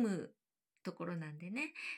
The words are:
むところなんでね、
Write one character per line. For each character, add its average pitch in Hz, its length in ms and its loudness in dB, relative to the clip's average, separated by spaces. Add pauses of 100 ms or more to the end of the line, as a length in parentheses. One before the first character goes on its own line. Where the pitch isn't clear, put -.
む 180 260 2 (500)
と 175 100 0
こ 170 120 -4
ろ 175 120 0
な 156 120 -2
ん 151 80 -6
で 170 140 -6
ね、 294 220 0 (240)